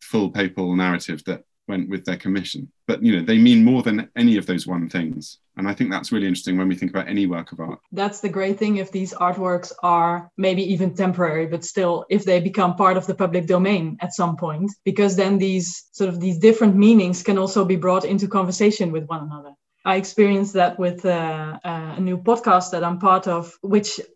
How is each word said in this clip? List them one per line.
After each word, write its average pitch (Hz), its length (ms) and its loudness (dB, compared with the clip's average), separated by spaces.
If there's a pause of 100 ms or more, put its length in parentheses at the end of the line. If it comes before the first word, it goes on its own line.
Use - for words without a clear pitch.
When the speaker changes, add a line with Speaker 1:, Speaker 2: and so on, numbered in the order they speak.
Speaker 1:
full 101 300 -2
papal 92 440 -2
narrative 87 500 -2
that 85 200 -8 (220)
went 92 220 -6
with 95 160 -8
their 92 140 -4
commission. - 520 -6 (160)
But, - 160 -4
you 110 140 4
know, 85 80 -2
they 113 140 2
mean 117 260 8
more 123 180 4
than 107 340 -2
any 120 200 4
of 95 80 -2
those 90 220 -4
one 87 200 -4
things. 80 520 -8 (180)
And 95 100 -6
I 101 60 -4
think 110 180 -2
that's - 220 -6
really 101 140 0
interesting 92 320 -2
when 92 100 0
we 92 60 0
think 90 160 -6
about - 180 -6
any 101 160 -2
work 87 280 -6
of 82 80 -12
art. - 180 -10 (120)
Speaker 2:
That's 196 300 -6
the 208 80 -6
great 190 300 -4
thing 208 180 0
if 190 160 -8
these 190 220 -6
artworks 180 580 -2 (100)
are 170 540 0
maybe 190 260 0
even 180 320 -2
temporary, 175 520 0
but 165 180 -6
still, - 460 -2
if 220 160 0
they 180 140 4
become 180 360 0
part 185 220 2
of 180 80 -4
the 196 80 -2
public 175 320 -2
domain 180 540 0
at 180 120 -8
some 170 240 -2
point, 165 340 -4 (140)
because 196 320 2
then 196 220 2
these 185 540 -2
sort 190 180 -2
of, 175 100 -6
these 180 160 0
different 214 400 6
meanings 202 460 6
can 196 160 0
also 190 260 0
be 180 120 2
brought 180 280 2
into 196 240 -2
conversation 190 640 0
with 156 140 -6
one 156 160 -8
another. 147 320 -14 (320)
I 190 100 0
experienced 196 580 0
that 180 240 2
with, 180 260 -4
uh, 160 580 -2
uh, 160 360 -8
a - 20 -4
new 185 160 -2
podcast 202 540 2
that 170 120 -4
I'm 175 160 -4
part 185 300 2
of, 170 320 -4
which 202 400 -2 (160)